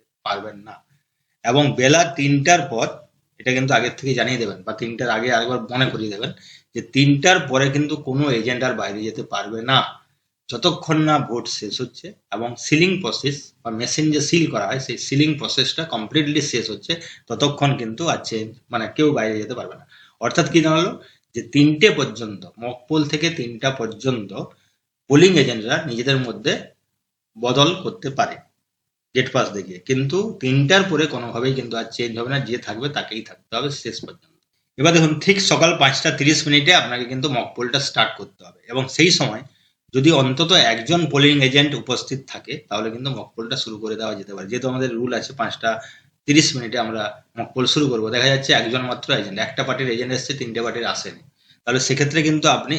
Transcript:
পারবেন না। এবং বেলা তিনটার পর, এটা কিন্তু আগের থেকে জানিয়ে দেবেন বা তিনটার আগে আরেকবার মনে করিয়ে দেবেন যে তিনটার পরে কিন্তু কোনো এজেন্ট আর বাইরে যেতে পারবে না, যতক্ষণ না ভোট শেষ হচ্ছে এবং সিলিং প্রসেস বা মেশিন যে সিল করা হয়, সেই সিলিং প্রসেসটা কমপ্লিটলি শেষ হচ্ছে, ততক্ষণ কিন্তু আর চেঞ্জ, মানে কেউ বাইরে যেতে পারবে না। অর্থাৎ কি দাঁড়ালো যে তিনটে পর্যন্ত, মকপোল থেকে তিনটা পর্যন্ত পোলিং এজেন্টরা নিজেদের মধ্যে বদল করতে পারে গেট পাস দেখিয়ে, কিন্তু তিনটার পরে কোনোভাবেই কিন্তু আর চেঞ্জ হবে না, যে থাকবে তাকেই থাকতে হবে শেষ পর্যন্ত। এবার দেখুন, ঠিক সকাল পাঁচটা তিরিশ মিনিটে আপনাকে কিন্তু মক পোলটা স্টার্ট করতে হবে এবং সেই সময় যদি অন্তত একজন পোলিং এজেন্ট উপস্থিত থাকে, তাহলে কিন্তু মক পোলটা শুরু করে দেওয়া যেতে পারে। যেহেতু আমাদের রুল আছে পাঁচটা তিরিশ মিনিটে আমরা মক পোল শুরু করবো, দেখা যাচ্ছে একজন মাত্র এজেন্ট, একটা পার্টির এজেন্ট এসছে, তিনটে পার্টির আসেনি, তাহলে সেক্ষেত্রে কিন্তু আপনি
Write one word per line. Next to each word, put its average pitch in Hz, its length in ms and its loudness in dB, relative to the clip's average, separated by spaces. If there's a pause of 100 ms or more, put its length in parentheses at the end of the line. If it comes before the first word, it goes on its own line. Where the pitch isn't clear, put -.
(240)
পারবেন 104 320 -6
না। 101 180 -20 (680)
এবং 127 180 4 (100)
বেলা 135 320 4
তিনটার 143 640 2
পর, 120 160 -2 (520)
এটা - 140 -2
কিন্তু 131 220 0
আগের 120 240 0
থেকে 135 160 -4
জানিয়ে 120 240 0
দেবেন 98 240 -4
বা 110 100 -8
তিনটার 117 380 -6
আগে 113 220 -2
আরেকবার 120 280 0 (120)
মনে 131 140 2
করিয়ে 110 280 -4
দেবেন 120 160 -8 (440)
যে - 80 -4
তিনটার 143 580 4
পরে 131 300 2
কিন্তু 147 260 -2
কোনো 143 340 -2
এজেন্ট 120 320 -2
আর 123 120 0
বাইরে 101 280 -6
যেতে 113 200 -8
পারবে 101 400 -6
না, 127 160 2 (720)
যতক্ষণ 156 520 0
না 151 180 4
ভোট 117 300 -4
শেষ - 320 -8
হচ্ছে - 260 -10 (260)
এবং 110 160 -6 (100)
সিলিং 165 320 2 (100)
প্রসেস 131 360 -4 (260)
বা 117 80 -8
মেশিন 120 420 -2
যে 151 80 2
সিল 165 300 2
করা 104 160 -4
হয়, 120 140 -2
সেই 120 180 -8
সিলিং 147 400 2
প্রসেসটা 123 460 -2
কমপ্লিটলি 147 560 -2
শেষ 123 300 -2
হচ্ছে, 104 220 -8 (340)
ততক্ষণ 139 500 0
কিন্তু 113 320 -8
আর 120 160 -2
চেঞ্জ, 110 260 -6 (200)
মানে 117 140 -4 (120)
কেউ 151 160 4
বাইরে 110 260 0
যেতে 107 160 -6
পারবে - 200 -10
না। - 100 -20 (360)
অর্থাৎ 120 320 2
কি 165 80 6
দাঁড়ালো 160 320 2 (420)
যে 117 80 -6
তিনটে 151 480 4
পর্যন্ত, 110 520 -6 (160)
মকপোল 123 460 -2
থেকে 151 260 -2
তিনটা 120 400 -4
পর্যন্ত 113 600 -4 (800)
পোলিং 165 280 8
এজেন্টরা 123 400 2 (140)
নিজেদের 120 280 0
মধ্যে 120 340 -2 (840)
বদল 127 320 4 (140)
করতে 120 280 -8
পারে - 260 -2 (800)
গেট 127 180 0
পাস 120 180 2
দেখিয়ে, 92 280 -10
কিন্তু 139 640 -2
তিনটার 139 500 4
পরে 151 160 2
কোনোভাবেই 120 480 -4
কিন্তু 120 220 -6
আর 113 160 -6
চেঞ্জ 120 260 -6
হবে 120 120 -4
না, 139 80 0
যে 120 200 -4
থাকবে 117 300 -6
তাকেই 110 340 -6
থাকতে - 340 -18
হবে 131 140 -2
শেষ 120 300 -10
পর্যন্ত। - 240 -16 (540)
এবার 156 160 6
দেখুন, 160 260 6
ঠিক 196 160 4 (140)
সকাল 160 280 6
পাঁচটা 135 320 2
তিরিশ 143 360 2
মিনিটে 147 280 4
আপনাকে 123 300 0
কিন্তু 131 240 -4
মক 123 280 -2
পোলটা 123 240 -2
স্টার্ট - 380 0
করতে - 260 -18
হবে - 240 -20
এবং 127 200 -2
সেই 175 220 4
সময় 113 320 0 (520)
যদি 135 160 6
অন্তত 135 420 2
একজন 127 540 4
পোলিং 143 300 6 (120)
এজেন্ট 143 260 4
উপস্থিত 127 460 -4 (120)
থাকে, 107 200 -12 (160)
তাহলে 110 220 -4
কিন্তু 123 200 -6
মক 107 240 -8
পোলটা 113 220 -8
শুরু 110 220 -8
করে 107 180 -6
দেওয়া 110 180 -6
যেতে 101 200 -14
পারে। 95 140 -12
যেহেতু 123 200 -6
আমাদের 127 300 -2
রুল 123 160 -4
আছে 113 180 -6
পাঁচটা 113 380 -4 (560)
তিরিশ 147 300 4
মিনিটে 120 220 -6
আমরা 110 240 -4 (360)
মক 113 160 -8
পোল 127 120 0
শুরু 147 220 2
করবো, 113 220 0
দেখা 123 220 2
যাচ্ছে 135 200 0
একজন 120 300 2
মাত্র 123 300 -6
এজেন্ট, 101 260 -2
একটা 110 260 -4
পার্টির 131 300 -4
এজেন্ট 123 180 -4
এসছে, 127 280 -4
তিনটে 117 220 -4
পার্টির 117 240 -4
আসেনি, 95 360 -6 (440)
তাহলে 127 140 2
সেক্ষেত্রে 143 420 2
কিন্তু 156 260 2
আপনি 143 300 2